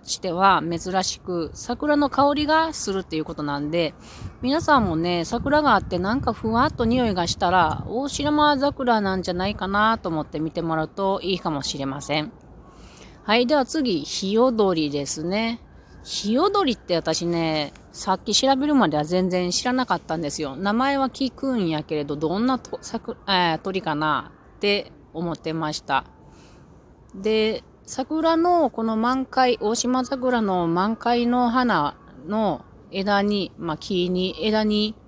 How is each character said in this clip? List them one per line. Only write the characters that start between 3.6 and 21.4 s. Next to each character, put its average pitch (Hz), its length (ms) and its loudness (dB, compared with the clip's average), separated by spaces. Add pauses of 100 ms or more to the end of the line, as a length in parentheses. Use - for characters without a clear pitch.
ん 147 100 -4
で、 165 240 0 (480)
皆 277 180 0
さ 302 180 4
ん 220 60 4
も 170 120 0
ね、 170 280 0
桜 269 380 0
が 262 120 6
あ 190 40 6
っ - 40 0
て 180 180 -4
な 190 120 -2
ん 262 80 -2
か 233 120 0
ふ 220 200 -4
わ 247 140 4
っ 311 60 -2
と 240 120 -2
匂 240 220 2
い 208 80 0
が 175 140 0
し - 100 -4
た 180 140 2
ら、 165 340 4
大 262 220 -4
島 294 500 2
桜 254 420 2
な 190 160 0
ん 180 60 -2
じ 185 80 -4
ゃ 175 40 -2
な 185 140 -2
い 208 60 -2
か 190 140 -6
な 214 300 2
と 196 100 -8
思 160 140 -2
っ 143 40 -12
て 151 140 -8
見 160 100 -4
て 170 100 -6
も 160 140 -2
ら 160 100 0
う 156 40 -4
と 196 340 -2
い 185 120 -2
い 175 60 -4
か 175 100 -4
も 143 120 -4
し 143 160 -6
れ 139 80 -4
ま 135 140 -6
せ 143 200 -2
ん。 156 120 -6 (920)
は 214 140 2
い、 247 100 2
で 302 80 2
は 277 100 4
次、 240 360 0
ヒ 190 320 -4
ヨ 240 180 4
ド 208 240 2
リ 156 160 0
で 143 160 -4
す 156 160 -6
ね。 220 400 -2 (420)
ヒ 208 300 -4
ヨ 349 160 2
ド 403 140 2
リ 254 80 2
っ - 40 -6
て - 200 -4
私 160 300 -2
ね、 160 460 0 (200)
さ - 220 -2
っ 185 60 -2
き 208 140 -2
調 269 220 4
べ 269 100 0
る 302 80 2
ま 220 140 6
で 147 80 0
は 151 80 0
全 185 240 0
然 180 220 0
知 - 140 -4
ら 247 80 0
な 254 120 0
か 185 120 0
っ - 40 -4
た 165 160 -6
ん 170 60 -4
で 143 80 -4
す - 100 -6
よ。 135 140 -6
名 196 180 -2
前 269 260 0
は 269 100 0
聞 262 240 -4
く 269 220 -4